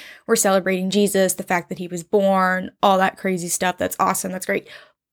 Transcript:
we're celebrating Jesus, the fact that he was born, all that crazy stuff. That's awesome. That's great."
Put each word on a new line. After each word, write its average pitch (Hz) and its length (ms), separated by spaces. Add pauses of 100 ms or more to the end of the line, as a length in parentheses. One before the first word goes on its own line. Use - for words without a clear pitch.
(260)
we're 226 120
celebrating 190 520
Jesus, 190 440
the 190 100
fact 175 240
that 185 120
he 180 100
was 175 160
born, 190 680 (100)
all 196 160
that 190 200
crazy 180 320
stuff. 180 280
That's 185 220
awesome. 185 320
That's 185 140
great." 196 240 (440)